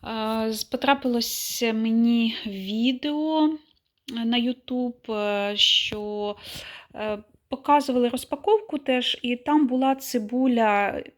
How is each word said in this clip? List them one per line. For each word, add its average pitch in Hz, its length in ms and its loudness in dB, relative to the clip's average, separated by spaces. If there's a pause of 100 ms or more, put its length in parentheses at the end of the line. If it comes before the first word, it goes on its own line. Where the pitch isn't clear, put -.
А, 220 500 -2
з-, 214 120 -6
потрапилось 247 1000 0 (100)
мені 226 600 2 (100)
відео 294 1120 0 (500)
на 233 300 0
YouTube, 247 760 -4
е, 208 440 -2
що, 208 800 -2 (580)
е, 214 240 -6 (300)
показували 269 600 2
розпаковку 311 720 -2
теж, 254 440 -2
і 240 140 -2
там 294 300 4
була 262 280 2
цибуля 233 1080 2 (160)